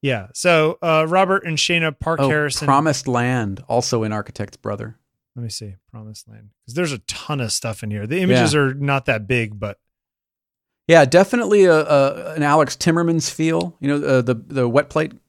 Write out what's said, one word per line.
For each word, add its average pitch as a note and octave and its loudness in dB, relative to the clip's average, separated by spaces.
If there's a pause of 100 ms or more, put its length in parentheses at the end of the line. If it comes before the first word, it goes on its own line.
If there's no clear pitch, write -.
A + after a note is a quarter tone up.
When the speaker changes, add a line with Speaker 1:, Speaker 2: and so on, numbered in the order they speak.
Speaker 1:
Yeah. A2+ -4
So, E3 2
uh, D#3+ 2
Robert F#3+ 2
and D#3+ -4
Shana E3 -2
Park E3 -4
Speaker 2:
Oh, C#3 2
Speaker 1:
Harrison. D3 -2
Speaker 2:
Promised C#3+ 0
Land, A#2+ -2
also A#2 0
in G#2+ -4
Architect's G#2 -8
Brother. A2 -10 (380)
Speaker 1:
Let A#2+ -12
me A#2 -8
see. G#2 -12 (160)
Promised A2 -20
Land. G#2+ -20 (140)
'Cause A#2 -18
there's D#3+ -2
a A#2+ -8
ton - -8
of A2+ -4
stuff - -8
in G#2+ -8
here. G#2 -6
The D#3+ -4
images B2+ 2
Speaker 2:
Yeah. D3+ 4
Speaker 1:
are C3+ 0
not C#3 -2
that A2 -2
big, A2 -2
but G2+ -8 (1040)
Speaker 2:
Yeah, D#3+ 8
definitely G3 4
a, F3 6
a, D3 0
an D#3+ -4
Alex D3 2
Timmermans E3 0
feel. E3 -2
You C#3 -4 (100)
know, D3 -4
uh, C3 2
the, B2 0
the B2 -4
wet A#2 0
plate D#3 -2 (160)